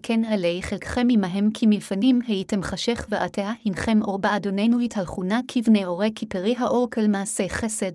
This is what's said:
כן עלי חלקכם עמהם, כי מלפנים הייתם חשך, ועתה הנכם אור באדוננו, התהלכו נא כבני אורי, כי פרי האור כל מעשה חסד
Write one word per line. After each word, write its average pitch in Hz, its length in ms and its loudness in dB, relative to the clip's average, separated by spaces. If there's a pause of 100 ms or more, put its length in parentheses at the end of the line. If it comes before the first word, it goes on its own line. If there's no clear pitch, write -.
כן 226 220 0
עלי 185 360 0
חלקכם - 500 -2
עמהם, 202 420 2
כי - 120 0
מלפנים 214 600 4
הייתם 190 360 -2
חשך, 226 460 -4
ועתה 196 420 -2 (140)
הנכם 214 360 2
אור 196 180 -4
באדוננו, 202 600 0
התהלכו 214 440 -4
נא 202 240 0
כבני 220 380 4
אורי, 185 300 0
כי 220 100 -10
פרי 202 320 -2
האור 240 340 0
כל 214 160 0
מעשה 196 420 -2
חסד 214 460 -4